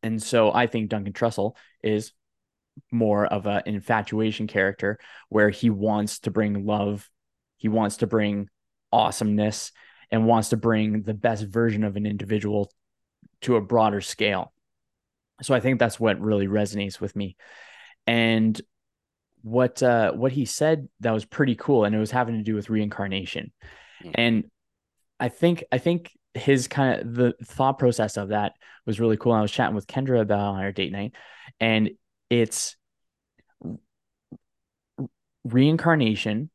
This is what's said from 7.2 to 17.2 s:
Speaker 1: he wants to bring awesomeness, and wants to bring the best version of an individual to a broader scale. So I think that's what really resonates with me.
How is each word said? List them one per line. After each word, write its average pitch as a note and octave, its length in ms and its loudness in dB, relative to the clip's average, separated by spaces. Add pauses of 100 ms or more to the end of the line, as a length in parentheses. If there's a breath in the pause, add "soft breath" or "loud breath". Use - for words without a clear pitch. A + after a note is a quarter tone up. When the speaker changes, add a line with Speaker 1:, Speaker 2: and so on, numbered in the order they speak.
Speaker 1:
he - 120 -4
wants G#2+ 300 0
to A#2 80 0
bring G#2 440 0 (420)
awesomeness, G#2+ 800 0 (380 soft breath)
and A2+ 160 2
wants A2+ 240 4
to B2 60 2
bring G#2+ 460 0
the G#2+ 120 -4
best G#2+ 300 -2
version G#2+ 400 0
of G2+ 120 -4
an G#2 100 -4
individual G#2 640 -2 (720)
to B2 160 2
a A2 40 4
broader G#2 400 2
scale. G2 520 -4 (920)
So C3+ 120 0
I A#2+ 60 4
think B2+ 200 0
that's A#2 180 0
what G#2+ 220 0
really G2+ 260 0
resonates G2+ 540 -4
with G2+ 160 -8
me. G2 200 -8 (680 loud breath)